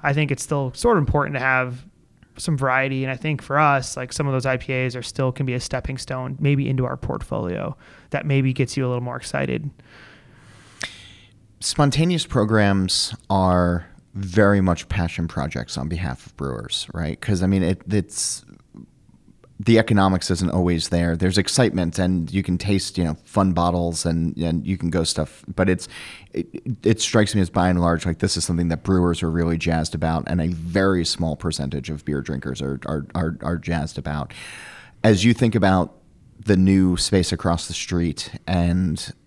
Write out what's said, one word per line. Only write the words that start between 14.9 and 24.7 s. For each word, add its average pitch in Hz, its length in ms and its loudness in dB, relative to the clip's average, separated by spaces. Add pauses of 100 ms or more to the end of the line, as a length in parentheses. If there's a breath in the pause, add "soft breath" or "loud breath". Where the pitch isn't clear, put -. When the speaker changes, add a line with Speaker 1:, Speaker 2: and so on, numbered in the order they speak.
Speaker 2:
projects 69 480 -6
on 69 120 -4
behalf 85 380 -4
of - 120 -20
brewers, 60 560 -6
right? 82 260 -4
'Cause, 92 220 0
I 92 40 2
mean, 98 160 4
it, 87 200 0 (100)
it's - 540 -4 (1120)
the 113 180 6
economics 95 540 4
isn't 87 180 0
always 87 380 0
there. 85 280 0
There's 90 220 2
excitement 92 600 0
and 90 340 0
you 98 100 0
can 90 160 0
taste, 98 400 -2
you 90 60 2
know, 78 100 0 (100)
fun 95 280 2
bottles 85 520 0
and, 82 320 0
and 82 300 -2
you 92 100 -2